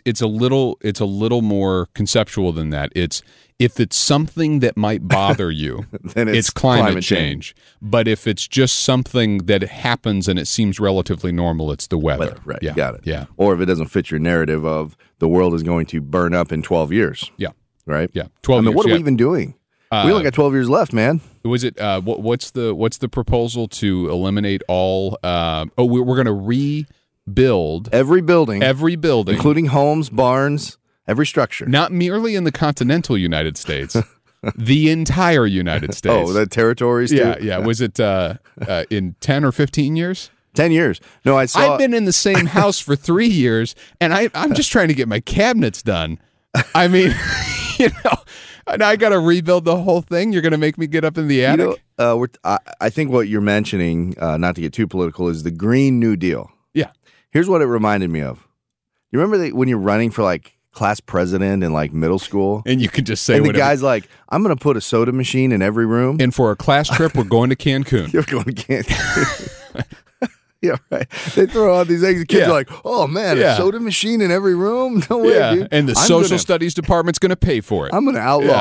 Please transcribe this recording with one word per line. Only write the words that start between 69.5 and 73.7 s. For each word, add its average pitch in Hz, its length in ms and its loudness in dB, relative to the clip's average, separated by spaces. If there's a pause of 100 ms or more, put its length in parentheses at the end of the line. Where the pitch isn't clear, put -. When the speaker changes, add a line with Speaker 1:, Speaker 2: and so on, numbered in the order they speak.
Speaker 2:
<laughs> - 140 -12 (640)
Yeah, 165 140 0 (160)
right. - 180 -4 (260)
They 196 100 4
throw 196 340 2
out 180 80 2
these 170 140 0
things. 185 180 2
The 165 60 -4
kids 208 160 4
Speaker 1:
Yeah. 160 60 4
Speaker 2:
are 170 60 4
like, 139 160 0 (140)
"Oh, 214 240 0
man, 170 300 0
Speaker 1:
Yeah. 151 160 4
Speaker 2:
a 107 40 2
soda 196 220 0